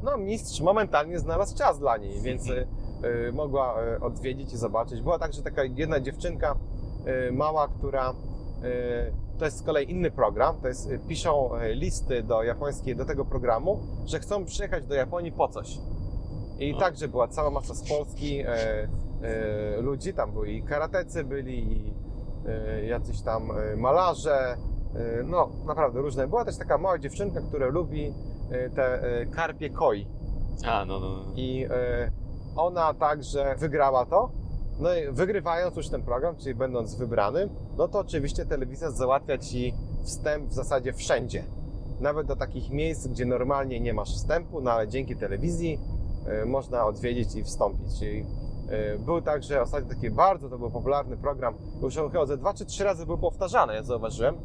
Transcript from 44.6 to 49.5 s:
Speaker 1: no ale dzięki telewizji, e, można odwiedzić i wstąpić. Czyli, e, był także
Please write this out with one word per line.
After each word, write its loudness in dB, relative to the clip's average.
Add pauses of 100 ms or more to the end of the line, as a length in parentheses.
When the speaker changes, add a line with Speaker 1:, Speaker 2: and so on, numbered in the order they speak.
Speaker 1:
no 4
ale 4
dzięki -2
telewizji, 0 (480)
e, 0
można 2
odwiedzić 0
i -2
wstąpić. 0
Czyli, -2 (440)
e, -2
był 0
także 0